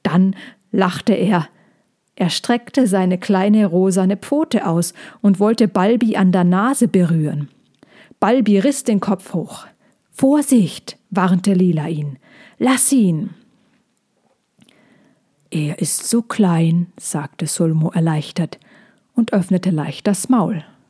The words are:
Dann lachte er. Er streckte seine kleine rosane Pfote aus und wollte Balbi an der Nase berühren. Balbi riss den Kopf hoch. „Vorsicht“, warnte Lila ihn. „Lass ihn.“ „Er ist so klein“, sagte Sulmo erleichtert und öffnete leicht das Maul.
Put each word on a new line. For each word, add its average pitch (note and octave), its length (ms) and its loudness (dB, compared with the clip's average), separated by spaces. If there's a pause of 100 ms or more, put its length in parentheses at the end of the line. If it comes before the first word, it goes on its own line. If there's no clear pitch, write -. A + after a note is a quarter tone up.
Dann F#3+ 320 2 (340)
lachte F#3+ 420 -2
er. F3+ 360 0 (680)
Er E3+ 160 -2
streckte A#3+ 560 -2
seine F#3 320 0
kleine G#3 480 2
rosane F#3 500 2
Pfote D4 500 -2
aus E3+ 280 -2 (260)
und G3 200 2
wollte A3 260 2
Balbi A3 500 2
an F#3 160 4
der F3+ 120 2
Nase G3+ 420 2
berühren. D#3 600 0 (720)
Balbi G#3 380 2
riss C#4 260 0
den G#3 160 0
Kopf - 340 -6
hoch. - 320 -8 (460)
„Vorsicht“, C4+ 840 0 (140)
warnte F#3 440 2
Lila E3+ 340 2
ihn. D3 300 -8 (400)
„Lass B3+ 340 0
ihn.“ F#3 380 0 (2250)
„Er D3+ 300 -4
ist - 280 -6
so A#3 140 0
klein“, E3+ 640 0 (120)
sagte - 480 -8
Sulmo D#3+ 440 -2
erleichtert D#3+ 720 -4 (540)
und A3+ 180 -2
öffnete F#3 380 0
leicht D3+ 360 -4
das G3+ 220 -2
Maul. F#3+ 340 0 (280)